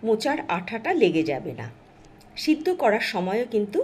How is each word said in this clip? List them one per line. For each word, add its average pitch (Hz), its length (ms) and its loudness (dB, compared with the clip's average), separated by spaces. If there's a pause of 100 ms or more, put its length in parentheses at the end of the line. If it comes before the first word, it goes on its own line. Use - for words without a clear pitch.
মোচার 226 340 2 (120)
আঠাটা 220 440 -4
লেগে 175 300 4
যাবে 143 300 -4
না। 117 140 -10 (680)
সিদ্ধ 302 300 0 (120)
করার 226 340 2
সময়ও 196 320 0
কিন্তু 220 380 -2